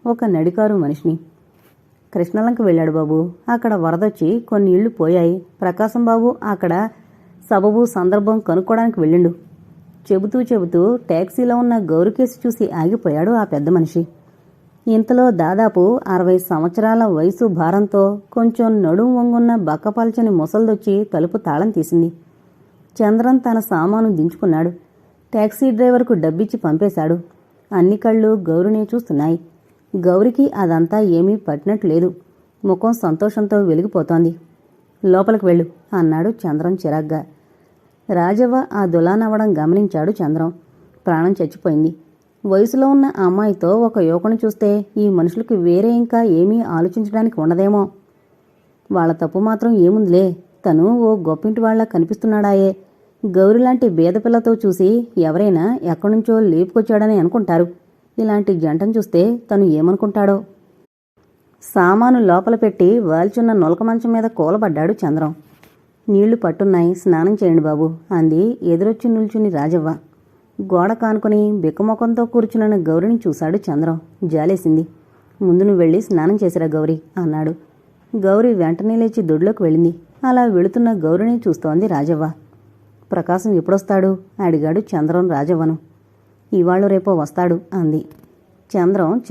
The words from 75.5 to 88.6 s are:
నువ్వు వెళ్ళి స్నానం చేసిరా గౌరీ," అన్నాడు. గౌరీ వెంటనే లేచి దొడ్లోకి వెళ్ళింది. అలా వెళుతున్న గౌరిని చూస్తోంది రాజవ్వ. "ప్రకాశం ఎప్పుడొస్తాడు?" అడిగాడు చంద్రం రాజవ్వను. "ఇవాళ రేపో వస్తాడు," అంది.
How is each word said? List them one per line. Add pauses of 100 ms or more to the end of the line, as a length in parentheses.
నువ్వు
వెళ్ళి
స్నానం
చేసిరా
గౌరీ," (160)
అన్నాడు. (600)
గౌరీ
వెంటనే
లేచి
దొడ్లోకి
వెళ్ళింది. (300)
అలా
వెళుతున్న
గౌరిని (100)
చూస్తోంది
రాజవ్వ. (840)
"ప్రకాశం
ఎప్పుడొస్తాడు?" (220)
అడిగాడు
చంద్రం
రాజవ్వను. (720)
"ఇవాళ
రేపో
వస్తాడు," (140)
అంది. (720)